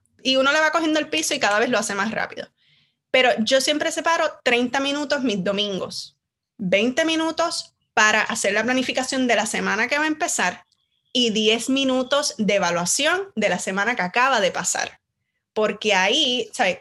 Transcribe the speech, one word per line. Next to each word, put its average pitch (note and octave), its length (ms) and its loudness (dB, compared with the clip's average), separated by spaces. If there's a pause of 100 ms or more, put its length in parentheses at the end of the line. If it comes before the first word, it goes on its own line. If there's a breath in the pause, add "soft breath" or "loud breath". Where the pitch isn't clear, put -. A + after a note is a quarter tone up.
(240)
y C4 140 2
uno C4+ 140 4
le D#4 80 2
va D#4 120 2
cogiendo D#4 280 0
el D4+ 100 -4
piso D#4 260 -2
y C4+ 40 -4
cada G#3 200 2
vez B3 100 2
lo A#3 80 0
hace G#3 160 -2
más G3+ 160 -2
rápido. - 380 -8 (640)
Pero B3+ 260 4
yo C4 240 2
siempre D#4 300 0
separo E4 340 0 (180)
treinta B3 360 2
minutos C#4+ 420 -2
mis G#3 220 -2
domingos, G3 720 -4 (400)
veinte A3 480 2
minutos D#4+ 720 -2 (200)
para G#3+ 260 4
hacer G#3+ 320 -2
la G#3+ 100 0
planificación B3+ 640 -2
de A#3 80 4
la G#3 100 0
semana G3 440 -2
que D4 80 0
va D4+ 80 0
a - 20 0
empezar D#4 560 -2 (480)
y A#3+ 200 0
diez A3 380 0
minutos C4 680 0
de G3+ 180 0
evaluación G3 800 0
de G3+ 140 0
la G3+ 100 -2
semana G3+ 380 -2
que G3 60 -2
acaba A#3+ 360 2
de F#3 120 2
pasar. - 500 -6 (500)
Porque G#3 420 0
ahí, B3 600 2
¿sabes? F#3+ 280 0